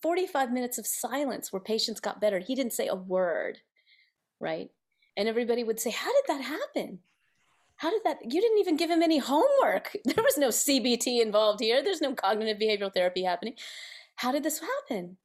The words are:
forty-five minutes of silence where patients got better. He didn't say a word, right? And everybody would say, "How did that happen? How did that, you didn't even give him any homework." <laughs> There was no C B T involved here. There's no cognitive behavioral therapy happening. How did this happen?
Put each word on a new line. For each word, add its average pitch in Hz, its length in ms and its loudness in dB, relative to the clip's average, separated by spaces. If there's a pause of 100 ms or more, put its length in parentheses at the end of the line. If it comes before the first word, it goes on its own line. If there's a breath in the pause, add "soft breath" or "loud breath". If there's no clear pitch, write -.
forty-five 330 500 0
minutes 247 280 -4
of 208 80 -10
silence 247 640 -4
where 190 80 -6
patients 220 400 -4
got - 180 -6
better. 202 200 2
He 220 160 -4
didn't 240 180 -2
say - 140 -4
a - 80 -2
word, 185 640 -2 (800 soft breath)
right? 160 300 -6 (480)
And 208 100 0
everybody 233 360 0
would 220 160 -2
say, 240 100 -4
"How - 200 -4
did 554 180 4
that 285 120 0
happen? 277 600 -6 (760)
How 320 140 -4
did 415 140 0
that, 320 180 0
you 277 200 0
didn't 440 160 4
even 359 180 2
give 330 140 0
him 330 120 4
any 320 160 4
homework." 320 800 2
<laughs> - 40 -8
There 381 200 2
was 539 140 4
no 269 120 4
C 269 300 2
B 240 160 2
T 240 240 0
involved 214 400 2
here. 240 220 2
There's 381 180 0
no 277 140 0
cognitive 214 440 0
behavioral 202 340 0
therapy 185 320 0
happening. 180 300 -2 (640 loud breath)
How 247 160 -2
did 285 100 0
this 302 180 -2
happen? 247 640 -6